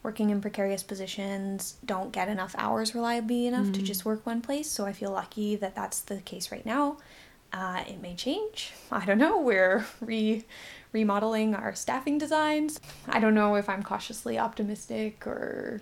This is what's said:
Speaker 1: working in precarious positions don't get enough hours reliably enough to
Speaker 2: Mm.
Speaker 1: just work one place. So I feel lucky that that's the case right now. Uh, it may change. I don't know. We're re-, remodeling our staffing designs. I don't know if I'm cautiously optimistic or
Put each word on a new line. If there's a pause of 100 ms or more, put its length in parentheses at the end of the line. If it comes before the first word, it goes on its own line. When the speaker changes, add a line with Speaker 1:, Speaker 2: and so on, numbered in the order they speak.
Speaker 1:
working
in
precarious
positions (100)
don't
get
enough
hours
reliably
enough
to
Speaker 2:
Mm.
Speaker 1:
just
work
one
place.
So
I
feel
lucky
that
that's
the
case
right
now. (560)
Uh,
it
may
change. (180)
I
don't
know.
We're (160)
re-, (480)
remodeling
our
staffing
designs. (280)
I
don't
know
if
I'm
cautiously
optimistic
or